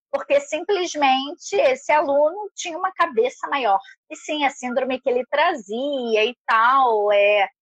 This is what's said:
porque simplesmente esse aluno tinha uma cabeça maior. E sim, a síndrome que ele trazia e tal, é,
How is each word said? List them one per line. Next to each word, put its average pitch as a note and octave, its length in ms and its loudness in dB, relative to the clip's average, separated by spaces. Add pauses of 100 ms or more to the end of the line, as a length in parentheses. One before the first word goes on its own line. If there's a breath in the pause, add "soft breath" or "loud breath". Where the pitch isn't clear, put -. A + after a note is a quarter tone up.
(100)
porque C5+ 300 0
simplesmente D#4 1120 -2
esse D4+ 380 2
aluno D4+ 640 0
tinha E4 200 -10
uma F#4 160 -4
cabeça C4 560 -2
maior. A3+ 300 0 (320 loud breath)
E D4+ 60 -14
sim, D4+ 280 -6
a B3+ 60 0
síndrome B3+ 500 -4
que - 80 -4
ele B3 180 -2
trazia B3+ 1000 -2
e B3 100 -4 (100)
tal, A3+ 680 2
é, G3+ 340 4 (160)